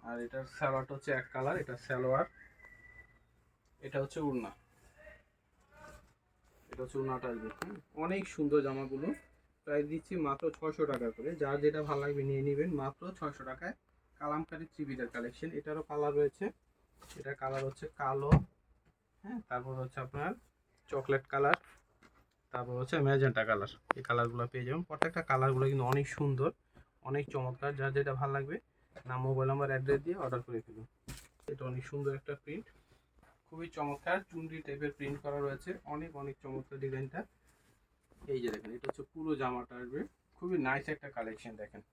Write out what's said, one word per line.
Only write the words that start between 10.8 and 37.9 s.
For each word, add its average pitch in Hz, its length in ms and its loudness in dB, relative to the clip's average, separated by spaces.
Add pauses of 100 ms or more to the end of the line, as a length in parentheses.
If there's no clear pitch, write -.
টাকা 123 240 0
করে। 131 140 -4 (120)
যার 143 220 2
যেটা 151 160 6 (100)
ভালো 143 140 2
লাগবে 143 260 0
নিয়ে 135 180 2
নেবেন 143 220 4 (120)
মাত্র 135 200 -4 (160)
ছয়শো - 320 -4
টাকায়। - 240 -6 (460)
কালামকারী 151 520 -2
থ্রি - 160 -8
পিসের 127 280 -4
কালেকশন, 123 340 -6 (100)
এটারও 151 300 -4
কালার 147 300 2
রয়েছে। 147 260 4 (760)
এটার 135 220 -6
কালার 135 260 0
হচ্ছে 135 180 -8 (160)
কালো, 139 300 4 (920)
হ্যাঁ, 226 160 -8 (100)
তারপর 127 320 -2
হচ্ছে 131 240 -8
আপনার 143 260 -4 (580)
চকলেট 135 340 2 (100)
কালার, 139 240 6 (960)
তারপর 123 280 -2
হচ্ছে 131 140 0 (120)
ম্যাজেন্টা 131 420 6
কালার। 101 220 4 (260)
এই 131 120 -8
কালারগুলো 120 420 4
পেয়ে 123 160 -4
যাবেন। 160 220 0
প্রত্যেকটা 165 320 2 (100)
কালারগুলো 131 400 6
কিন্তু 135 220 2
অনেক 139 120 4 (120)
সুন্দর, 143 320 2 (600)
অনেক 143 140 0 (100)
চমৎকার। 131 460 -2
যার 135 180 0
যেটা 139 240 2
ভালো 139 160 0
লাগবে 143 200 -4 (520)
নাম, 127 180 0
মোবাইল 131 240 4
নাম্বার, 139 220 2
অ্যাড্রেস 135 320 4
দিয়ে 180 180 -2
অর্ডার 127 240 0
করে 117 180 -2
ফেলুন। 110 220 -14 (640)
এটা 135 180 -8
অনেক 127 220 -4
সুন্দর 143 280 0
একটা - 140 -6 (100)
প্রিন্ট, 165 220 -8 (840)
খুবই 165 200 -10 (100)
চমৎকার 151 400 0 (120)
চুনরি 160 280 -8 (100)
টাইপের 143 300 -2
প্রিন্ট 143 260 -4
করা 143 220 -2
রয়েছে। 139 260 -4 (220)
অনেক, 160 180 -6 (100)
অনেক 139 220 -8
চমৎকার 135 400 -8
ডিজাইনটা। 135 360 -4 (1120)